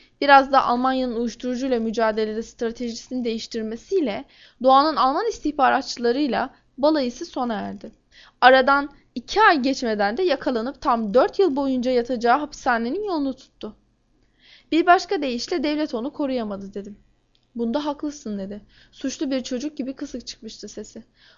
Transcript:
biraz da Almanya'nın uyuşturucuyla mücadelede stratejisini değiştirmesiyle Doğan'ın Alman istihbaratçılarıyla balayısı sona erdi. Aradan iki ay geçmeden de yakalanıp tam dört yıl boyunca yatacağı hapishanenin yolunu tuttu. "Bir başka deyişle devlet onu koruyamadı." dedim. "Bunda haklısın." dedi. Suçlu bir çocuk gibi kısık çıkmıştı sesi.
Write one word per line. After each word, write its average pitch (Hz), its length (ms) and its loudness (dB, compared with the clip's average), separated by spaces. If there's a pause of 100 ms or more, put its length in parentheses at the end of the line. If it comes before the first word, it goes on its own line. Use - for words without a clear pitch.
(200)
biraz 277 320 8
da 269 120 6
Almanya'nın 254 520 0
uyuşturucuyla 247 640 -4
mücadelede 220 640 -2
stratejisini 233 840 -8
değiştirmesiyle 226 1000 -4 (380)
Doğan'ın 269 340 6
Alman 302 320 0
istihbaratçılarıyla 254 1200 0 (280)
balayısı 285 480 0
sona 240 280 -6
erdi. 202 380 -10 (480)
Aradan 269 480 6 (260)
iki 370 280 0
ay 349 200 6
geçmeden 220 540 0
de 359 60 -2
yakalanıp 269 580 -2
tam 226 340 0
dört 262 240 4
yıl 339 180 2
boyunca 262 340 0
yatacağı 240 480 2
hapishanenin 269 640 -4
yolunu 285 320 -4
tuttu. - 400 -18 (960)
"Bir 339 140 2
başka 359 360 2
deyişle 262 400 -4
devlet 302 320 -2
onu 247 180 -6
koruyamadı." 214 640 -6
dedim. 202 220 -12 (580)
"Bunda 233 300 -2
haklısın." 285 540 -6
dedi. 202 220 -10 (320)
Suçlu 269 380 -6
bir 262 120 -2
çocuk 262 340 -6
gibi 262 200 -8
kısık 277 300 -12
çıkmıştı - 420 -16
sesi. 214 360 -16 (340)